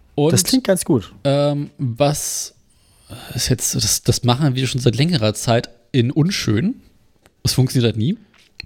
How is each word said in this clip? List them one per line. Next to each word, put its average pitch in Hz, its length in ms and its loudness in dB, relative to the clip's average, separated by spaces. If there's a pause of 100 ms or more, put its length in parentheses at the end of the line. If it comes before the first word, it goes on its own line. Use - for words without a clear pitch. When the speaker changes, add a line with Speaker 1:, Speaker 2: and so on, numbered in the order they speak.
(160)
Speaker 1:
Und, 147 160 2
Speaker 2:
Das 120 120 4
klingt 254 200 0
ganz 190 220 0
gut. 123 260 0 (120)
Speaker 1:
ähm, 143 560 0
was 143 760 -2 (800)
ist - 160 -2
jetzt, - 260 0
das, 113 280 -2
das - 200 0
machen 127 320 2
wir 131 120 -2
schon 123 140 -4
seit 120 140 2
längerer 120 380 0
Zeit - 360 0 (220)
in 123 200 2
unschön. 160 680 0 (600)
Es - 100 -2
funktioniert 127 400 2
halt 113 40 -10
nie. 139 200 0 (480)